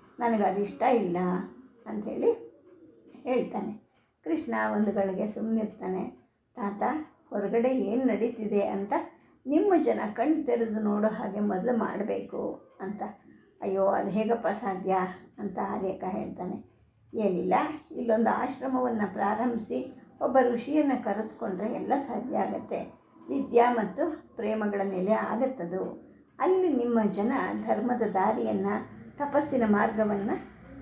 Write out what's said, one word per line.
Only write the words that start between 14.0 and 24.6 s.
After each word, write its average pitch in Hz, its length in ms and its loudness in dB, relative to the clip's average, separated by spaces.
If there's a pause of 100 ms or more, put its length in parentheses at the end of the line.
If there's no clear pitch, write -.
ಹೇಗಪ್ಪ 214 380 0
ಸಾಧ್ಯ?" 190 500 -2 (420)
ಅಂತ 202 240 -6
ಆರ್ಯಕ 196 440 -4
ಹೇಳ್ತಾನೆ. 185 560 -6 (500)
"ಏನಿಲ್ಲ, 185 400 2 (380)
ಇಲ್ಲೊಂದು 226 380 2
ಆಶ್ರಮವನ್ನು 233 840 -2
ಪ್ರಾರಂಭಿಸಿ 220 800 -2 (280)
ಒಬ್ಬ 269 160 4 (160)
ಋಷಿಯನ್ನು 277 500 2
ಕರೆಸ್ಕೊಂಡ್ರೆ 208 720 -4
ಎಲ್ಲ 202 240 -2
ಸಾಧ್ಯ 247 400 -4
ಆಗತ್ತೆ. - 560 -4 (360)
ವಿದ್ಯಾ 240 440 4
ಮತ್ತು 254 600 -4
ಪ್ರೇಮಗಳ 214 480 -2